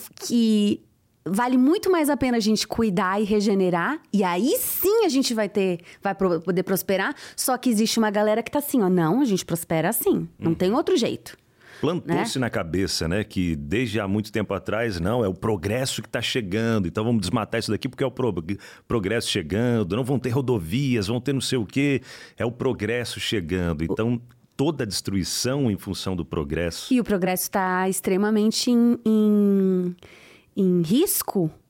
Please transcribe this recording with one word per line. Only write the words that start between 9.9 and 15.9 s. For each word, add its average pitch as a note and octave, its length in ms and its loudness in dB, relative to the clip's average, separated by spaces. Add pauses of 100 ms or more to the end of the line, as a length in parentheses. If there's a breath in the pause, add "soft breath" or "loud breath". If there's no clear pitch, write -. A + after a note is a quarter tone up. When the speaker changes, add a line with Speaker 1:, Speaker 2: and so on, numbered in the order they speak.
Speaker 1:
não E3 140 0
Speaker 2:
Hum. - 20 0
Speaker 1:
tem F#3 180 0
outro E4 240 2
jeito." D#3 400 -4 (440 loud breath)
Speaker 2:
Plantou-se E3+ 600 -2
Speaker 1:
Né? B2+ 60 0
Speaker 2:
na A2+ 40 -2
cabeça, F2 560 -2
né, F#2+ 160 0
que F2+ 320 -2
desde G2+ 460 -2
há G2+ 80 -4
muito G#2 240 -2
tempo G#2 200 -2
atrás, G2+ 460 -2
"Não, A2 260 0
é G2 40 2
o F#2+ 60 -2
progresso A2 680 -2